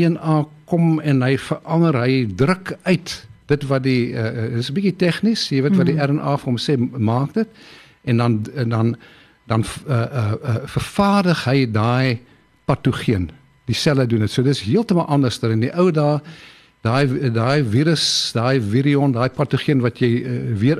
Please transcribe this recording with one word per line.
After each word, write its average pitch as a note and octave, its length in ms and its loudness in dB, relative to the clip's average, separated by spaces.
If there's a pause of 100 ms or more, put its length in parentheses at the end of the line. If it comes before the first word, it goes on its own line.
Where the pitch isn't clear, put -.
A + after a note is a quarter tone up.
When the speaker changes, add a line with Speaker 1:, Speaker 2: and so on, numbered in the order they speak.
Speaker 1:
N E3 120 2
A D#3 280 0 (200)
kom E3 340 2
en C#3+ 220 2
hy C3 160 2
verander, D#3+ 640 0
hy C3 240 2 (100)
druk D#3+ 480 -2
uit - 420 -2 (200)
dit D3 220 0
wat C3+ 160 0
die, B2 300 0
eh, A#2 140 -2 (180)
eh, B2 120 -4
is B2 120 -4
'n C#3 40 -8
bietjie F#3+ 220 0
tegnies, G3 540 0
jy C3+ 120 0
weet D3+ 140 2
wat F3 100 4
die E3 100 2
Speaker 2:
Mhm. D3 80 0
Speaker 1:
R C#3 100 0
N D3+ 60 0
A C#3+ 180 -2
vir - 80 -8
hom B2 120 -2
sê, C#3+ 200 0 (220)
maak A#2+ 340 0
dit, A3 140 -2 (560)
en A#2+ 140 0
dan, A#2 280 0 (100)
en A#2+ 140 -2
dan, A#2 260 0 (520)
dan, A2+ 160 0 (240)
eh, A#2+ 140 0
eh, A#2 300 -4 (120)
eh, A2 120 -2 (100)
vervaardig G3+ 800 0
hy B2+ 260 2
daai A#2+ 480 0 (460)
patogeen. A2+ 640 0 (360)
Die A2+ 100 -2
selle C3+ 320 2
doen A2+ 120 0
dit. G#2+ 120 0
So C3+ 120 0
dis C#3 180 0
heeltemal E3+ 460 0
anderster. C3 440 0
In A2 80 0
die A#2+ 140 -2
ou F3 180 2
dae, D3 300 0 (600)
daai, C3 500 0
daai B2+ 320 2
virus, C#3+ 720 0
daai B2 280 0
virion, C#3 500 2
daai B2 180 0
patogeen C3+ 520 0
wat A#2 180 -2
jy, B2 240 2
eh, B2+ 340 -4
weer C3 220 2